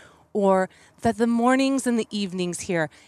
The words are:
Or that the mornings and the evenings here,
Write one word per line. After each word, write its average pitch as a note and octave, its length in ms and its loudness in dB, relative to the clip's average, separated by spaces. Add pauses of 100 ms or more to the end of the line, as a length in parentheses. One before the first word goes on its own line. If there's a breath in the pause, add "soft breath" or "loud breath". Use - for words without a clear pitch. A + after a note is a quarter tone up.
(320 soft breath)
Or F#3+ 360 2 (320 soft breath)
that A3+ 180 0
the A#3 80 2
mornings B3+ 600 2
and A#3+ 120 0
the - 120 -2
evenings F3+ 500 -4
here, E3 280 -2 (200 soft breath)